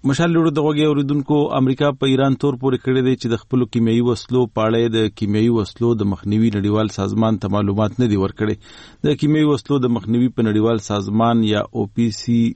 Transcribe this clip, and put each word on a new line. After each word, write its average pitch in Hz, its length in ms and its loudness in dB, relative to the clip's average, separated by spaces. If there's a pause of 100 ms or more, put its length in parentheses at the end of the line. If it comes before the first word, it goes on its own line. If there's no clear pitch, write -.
مشال 170 240 0
لوړو 165 220 2
د 147 100 0
غوږی 151 240 0
اوریدونکو، 147 480 0 (200)
امریکا 131 300 2 (140)
په 139 100 -2
ایران 135 320 2
تور 143 180 0
پورې 127 240 0
کړی 131 220 0
دی 131 140 2
چې 123 100 -4
د 113 100 -2
خپلو 127 320 -2
کیمیاوي 117 320 2
وسلو 123 360 0 (140)
په 110 100 -2
اړه 113 180 2
یې 117 120 0
د - 20 2 (200)
کیمیاوي 107 400 0
وسلو 113 320 -2 (100)
د 101 120 0
مخنیوي 107 440 0
نړیوال 104 400 0
سازمان 107 480 0
ته 98 120 -2
معلومات 101 440 -2
نه 123 140 2
دي 101 100 0
ورکړي. 104 320 -4 (500)
د 151 140 0
کیمیاوي 151 320 2
وسلو 143 320 0
د 120 140 0
مخنیوي 117 380 0
په 113 120 0
نړیوال 107 400 2
سازمان 110 640 0
یا 104 100 0 (140)
او 107 100 -2 (100)
پی 117 120 0 (120)
سی 117 220 0 (140)